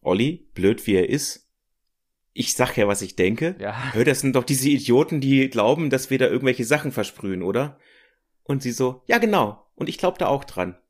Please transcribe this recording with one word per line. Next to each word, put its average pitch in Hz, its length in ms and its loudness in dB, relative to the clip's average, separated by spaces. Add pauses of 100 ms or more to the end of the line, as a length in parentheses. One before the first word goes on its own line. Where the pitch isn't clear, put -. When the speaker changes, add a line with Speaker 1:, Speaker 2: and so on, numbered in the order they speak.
Speaker 1:
Olli, 117 520 0
blöd 101 320 2
wie 104 80 2
er 92 140 4
ist, - 400 -4 (840)
ich - 220 -4
sag - 220 0
ja, 107 100 2
was 101 160 -2
ich 95 140 -12
denke. 117 420 0
Speaker 2:
Ja. 117 360 -8
Speaker 1:
„Hör, 113 100 2
das 147 160 2
sind 131 160 0
doch 123 80 2
diese 135 240 0
Idioten, 143 520 2
die 135 280 4
glauben, 131 420 2
dass 131 200 -2
wir 135 80 0
da 127 80 4
irgendwelche 127 380 0
Sachen 143 280 -2
versprühen, 98 500 -6
oder?“ 120 360 -2 (640)
Und 139 180 -2
sie 123 100 -4
so, 127 340 -2
„Ja, 233 120 2
genau. 190 560 0
Und - 140 -8
ich - 100 -10
glaub 180 200 -2
da - 100 0
auch 139 160 0
dran.“ 90 320 -8 (140)